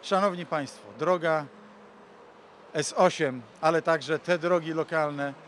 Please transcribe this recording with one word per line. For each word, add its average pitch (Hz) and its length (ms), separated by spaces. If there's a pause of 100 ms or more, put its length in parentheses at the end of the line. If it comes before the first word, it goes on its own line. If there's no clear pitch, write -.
Szanowni 185 440
Państwo, 143 420 (100)
droga 160 480 (1300)
S 156 200
osiem, 151 500 (180)
ale 160 220
także 156 360
te 175 200
drogi 165 340
lokalne 147 600 (140)